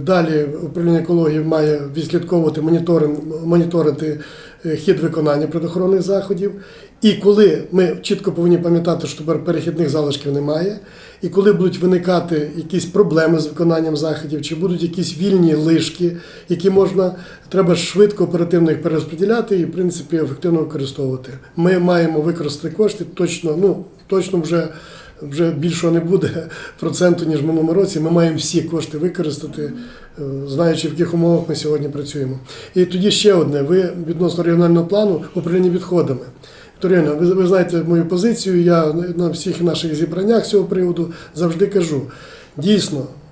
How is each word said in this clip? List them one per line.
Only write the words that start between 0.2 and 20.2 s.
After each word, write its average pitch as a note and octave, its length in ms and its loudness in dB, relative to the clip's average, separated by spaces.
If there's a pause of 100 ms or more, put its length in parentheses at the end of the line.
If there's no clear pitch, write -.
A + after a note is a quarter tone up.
управління E3+ 360 0
екології D#3+ 420 2
має D3+ 400 2 (160)
відслідковувати, E3 640 0
моніторинг, D#3+ 580 2 (260)
моніторити, D#3+ 760 0 (460)
е, D#3 100 -2
хід D#3 240 2
виконання D3+ 460 0
природоохоронних F3+ 560 0
заходів. G3 500 -2 (500)
І G#3+ 100 6
коли G3 500 4 (100)
ми F3+ 300 2
чітко G3 300 -4
повинні E3+ 260 2
пам'ятати, E3+ 480 0
що C3+ 120 -10
тепер D#3 260 -4
перехідних D#3+ 460 -2
залишків C#3+ 420 -2
немає, D#3 460 -2 (440)
і F#3 60 -4
коли G3 240 4
будуть F3+ 260 0
виникати E3+ 800 2
якісь E3 280 -4
проблеми D#3+ 540 2
з D3+ 80 -2
виконанням D#3+ 500 0
заходів, D3 460 -4
чи D#3+ 120 -8
будуть E3+ 280 -2
якісь E3+ 360 -4
вільні F3 360 4
лишки, E3 600 0 (320)
які F3 220 0
можна, F#3 440 2 (340)
треба F3 280 2
швидко, G3+ 480 2
оперативно E3+ 460 2
їх C#3+ 120 -2
перерозподіляти G3 760 -2
і, E3 60 0
в D3 80 -6
принципі, E3+ 440 -4
ефективно D#3+ 440 -2